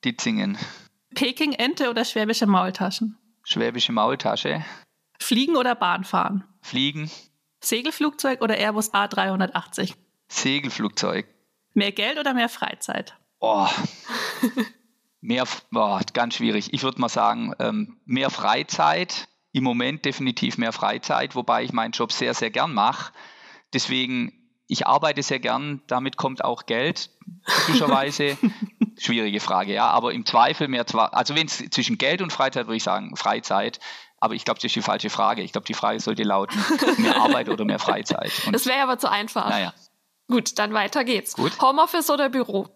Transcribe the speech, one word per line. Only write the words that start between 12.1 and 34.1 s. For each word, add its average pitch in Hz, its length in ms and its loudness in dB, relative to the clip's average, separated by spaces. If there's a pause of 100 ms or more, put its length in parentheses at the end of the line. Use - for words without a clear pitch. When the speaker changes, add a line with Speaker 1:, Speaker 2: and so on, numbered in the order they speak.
Speaker 2:
oder 285 140 0
mehr 233 160 2
Freizeit? - 680 -8 (240)
Speaker 1:
Oh. 101 280 4 (720)
<laughs> - 800 -6
Mehr 123 220 0
F-, - 300 -8
oh, 104 260 2 (140)
ganz 120 220 0
schwierig. 107 380 0
Ich 117 100 -2
würd 131 140 -2
mal 123 120 0
sagen, 113 500 0
ähm, 107 460 -2
mehr 131 260 0
Freizeit. 151 960 0 (260)
Im 131 100 0
Moment 127 420 0
definitiv 131 520 -2
mehr 117 140 0
Freizeit, 123 640 -2
wobei 117 280 0
ich 127 100 -8
meinen 113 180 -2
Job 117 220 -4
sehr, 123 200 -2
sehr 113 160 -2
gern 131 240 -2
mach. 113 380 0 (640)
Deswegen, 127 580 -2 (360)
ich - 200 0
arbeite 147 340 2
sehr 131 180 -2
gern, 135 480 -4
damit 127 280 -2
kommt 131 280 -4
auch 120 220 -2
Geld, 123 440 -2 (560)
typischerweise. 143 720 2 (300)
Speaker 2:
<laughs> - 300 -2
Speaker 1:
Schwierige 107 440 0
Frage, 95 320 0
ja. 107 160 4
Aber - 240 2
im 120 120 -4
Zweifel 135 440 4
mehr, 123 180 -2
zwa-, 113 220 2
also 135 260 0
wenn's 156 220 -2 (120)
zwischen 117 280 0
Geld 151 240 2
und 170 100 -4
Freizeit, 131 360 0
würde 113 100 -2
ich 110 60 -4
sagen, 98 340 -2
Freizeit. 110 640 0 (380)